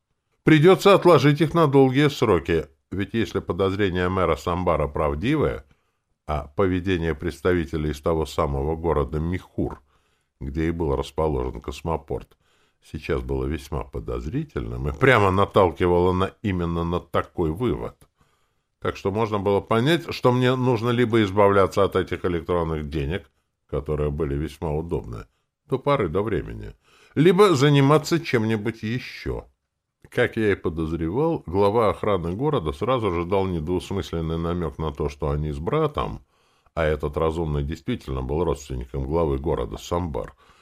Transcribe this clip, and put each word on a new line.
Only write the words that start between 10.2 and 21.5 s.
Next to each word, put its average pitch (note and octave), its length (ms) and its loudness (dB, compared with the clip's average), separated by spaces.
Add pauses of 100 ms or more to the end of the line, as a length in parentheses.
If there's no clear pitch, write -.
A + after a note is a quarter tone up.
где C#2 280 -4
и E2 40 0
был E2 240 -2
расположен C2+ 640 -4
космопорт, C#2 760 -8 (540)
сейчас D2+ 300 -4
было C2 240 -4
весьма D2 380 -6
подозрительным B1+ 1040 -8
и C#2+ 60 -4
прямо A2 380 4
наталкивало F#2 800 4
на, F#2 180 0 (100)
именно E2+ 420 -2
на E2+ 160 -2
такой E2+ 520 -4
вывод. D#2 440 -4 (840)
Так - 180 -6
что G2 140 -4
можно G#2+ 280 -2
было G2 220 2
понять, C3+ 520 0
что - 180 2
мне B2+ 240 2
нужно B2 340 0
либо A#2 320 2
избавляться G2 600 4